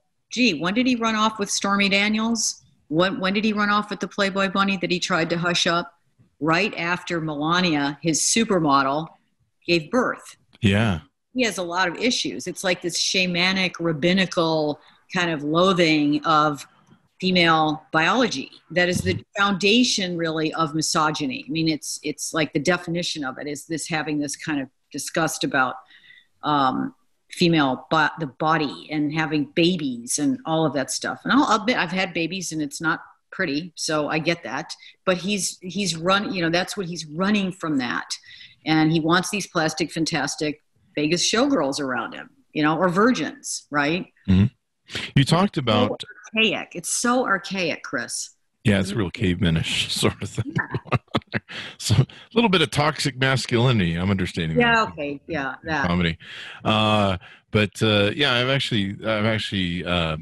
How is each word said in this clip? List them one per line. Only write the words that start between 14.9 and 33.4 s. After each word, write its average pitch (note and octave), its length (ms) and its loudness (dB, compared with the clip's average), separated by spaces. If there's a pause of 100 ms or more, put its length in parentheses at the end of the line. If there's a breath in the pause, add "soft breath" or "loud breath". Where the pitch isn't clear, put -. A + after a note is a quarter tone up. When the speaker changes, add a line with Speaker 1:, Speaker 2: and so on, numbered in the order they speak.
Speaker 1:
kind F3 200 0
of D3 100 -4
loathing D#3 840 4
of D3+ 420 2 (520)
female E3 640 4 (100)
biology. E3+ 600 2 (180)
That F3 180 2
is F3 120 0
the - 240 -2 (120)
foundation, G3+ 800 2
really, D#3+ 380 -2
of D#3 220 -2
misogyny. D3+ 720 0
I C3 40 -8
mean, D#3+ 160 0
it's, - 360 -4
it's - 320 -6
like D#3 180 -2
the D#3+ 60 0
definition E3+ 640 -2
of C3 160 -8
it D3 80 -10
is D3 180 -10
this, D#3+ 220 -6
having D3+ 320 -4
this C#3+ 160 -6
kind D3 260 -6
of C3 60 -8 (240)
disgust D3+ 520 -4
about, C3 300 0 (680 soft breath)
um, C#3 500 0 (380)
female D3+ 580 2
bo-, D#3 180 2 (120)
the D#3 80 -6
body D#3 640 -2
and D3 220 -2
having D#3 300 -2 (120)
babies D3 640 0
and C#3 260 0
all D#3+ 200 0
of C#3+ 80 0
that C3+ 160 -2
stuff. - 360 -6
And F#3 80 0
I'll G#3+ 280 4
admit A3+ 140 0
I've D#3+ 160 -2
had F#3 220 -2
babies E3+ 400 -4
and D#3 80 -4
it's C#3+ 180 -8
not E3 220 -2 (280)
pretty, E3+ 460 -4